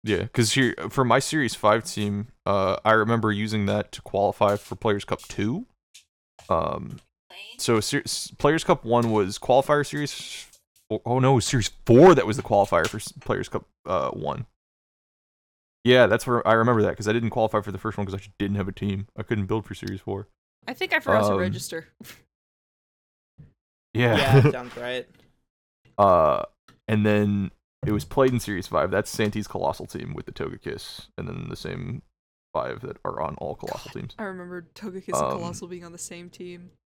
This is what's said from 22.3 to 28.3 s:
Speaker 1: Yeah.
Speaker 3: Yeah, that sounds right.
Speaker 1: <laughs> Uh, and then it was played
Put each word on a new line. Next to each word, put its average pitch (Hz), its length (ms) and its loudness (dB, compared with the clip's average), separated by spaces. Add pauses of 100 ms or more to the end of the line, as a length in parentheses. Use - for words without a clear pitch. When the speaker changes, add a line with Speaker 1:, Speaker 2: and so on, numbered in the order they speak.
Speaker 1:
Yeah. 117 240 2
Speaker 3:
Yeah, 131 240 6
that 143 100 6
sounds 123 260 -10
right. 123 340 -8
Speaker 1:
<laughs> - 60 -20 (800)
Uh, 80 460 6 (460)
and 107 160 2
then 104 440 2 (380)
it 107 60 0
was 104 100 -2
played 131 300 2